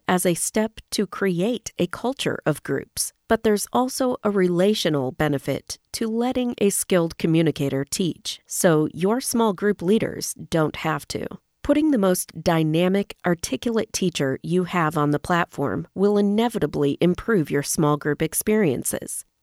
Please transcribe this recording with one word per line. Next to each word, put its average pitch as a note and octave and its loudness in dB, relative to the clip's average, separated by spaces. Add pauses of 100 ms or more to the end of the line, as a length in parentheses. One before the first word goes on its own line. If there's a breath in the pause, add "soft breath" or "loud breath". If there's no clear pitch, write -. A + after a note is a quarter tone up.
as F3+ 2
a E3+ 2
step - -4 (100)
to G#3 -2
create G3 -2
a F3+ 0
culture - -4
of D3 0
groups. - -6 (160)
But A3 2
there's G#3 2
also B3+ 0
a G#3 0
relational F3+ 2
benefit - -2 (140)
to A3+ -4
letting A#3+ -2
a G3+ 4
skilled E3+ 0
communicator D3 2
teach, - -4
so D#3 4
your G3+ 0
small A3+ 0
group G3+ -2
leaders - 0
don't D#3 -2
have D3+ -4
to. - -6 (360)
Putting D4+ 2
the B3 2
most F#3 0
dynamic, E3+ 2
articulate A3 -2
teacher D3 -2
you F3 0
have E3 -2
on D3 2
the D3 0
platform D3+ -2
will G#3 2
inevitably G3+ 0
improve F3 2
your D3 0
small D3 2
group D3 -2
experiences. - -2 (180)